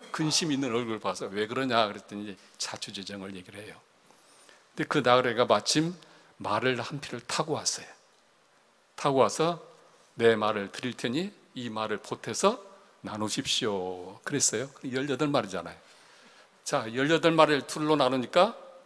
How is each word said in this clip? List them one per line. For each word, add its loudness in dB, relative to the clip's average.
근심 0
있는 0
얼굴을 -2
봐서 -4
"왜 -2
그러냐?" 2
그랬더니 -8
이제 -12
자초지정을 -10
얘기를 -16
해요. -16
근데 -4
그 2
나그네가 4
마침 2
말을 0
한 -8
피를 -10
타고 -2
왔어요. -4
타고 2
와서 2
"내 6
말을 -2
드릴 -6
테니 -4
이 -8
말을 -4
보태서 -2
나누십시오." -4
그랬어요. 0
열여덟 -2
마리잖아요. -2
자, -2
열여덟 4
마리를 6
둘로 2
나누니까 2